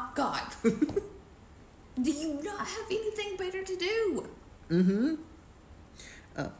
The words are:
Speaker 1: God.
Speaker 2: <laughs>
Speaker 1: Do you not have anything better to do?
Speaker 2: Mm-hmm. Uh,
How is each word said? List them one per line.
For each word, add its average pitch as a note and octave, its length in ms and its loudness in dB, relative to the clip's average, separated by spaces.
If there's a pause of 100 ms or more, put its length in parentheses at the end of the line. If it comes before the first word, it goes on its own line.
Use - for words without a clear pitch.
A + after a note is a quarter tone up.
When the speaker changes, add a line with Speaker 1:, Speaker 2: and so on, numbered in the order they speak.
(140)
Speaker 1:
God. - 280 0 (140)
Speaker 2:
<laughs> - 60 -6 (1400)
Speaker 1:
Do C4+ 120 4
you D4+ 220 -2 (100)
not G4+ 160 -4
have G#4+ 300 -4
anything G#4 460 -2
better F#4 280 -2
to F#4+ 120 -2
do? F#4+ 520 2 (420)
Speaker 2:
Mm-hmm. G3 440 6 (1200)
Uh, D3 120 -4 (120)